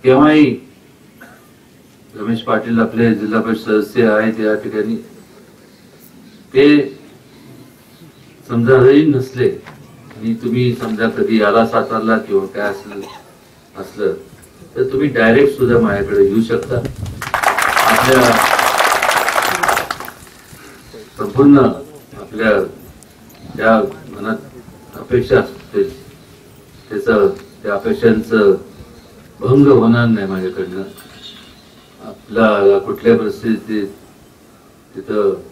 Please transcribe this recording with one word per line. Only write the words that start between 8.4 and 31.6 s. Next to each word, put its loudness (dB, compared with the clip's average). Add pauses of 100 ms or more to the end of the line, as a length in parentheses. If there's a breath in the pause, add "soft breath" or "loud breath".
समजा 4
जरी 6
नसले 0 (680)
आणि -4
तुम्ही -2
समजा -4
कधी 0
आला 4
सातारला -2
किंवा -2
काय -10
असलं, -8 (760)
असलं -6 (600)
तर -2
तुम्ही -2
डायरेक्ट 2
सुद्धा 2
माझ्याकडे 0
येऊ 2
शकता. -4 (1120)
आपल्या 2 (2750)
संपूर्ण 4 (580)
आपल्या -2 (920)
ज्या 2 (280)
मनात -8 (580)
अपेक्षा 0
असतील -6 (800)
त्याचं, 0 (360)
त्या -6
अपेक्षांचं 0 (840)
भंग 4
होणार 4
नाही 0
माझ्याकडनं. -6 (1500)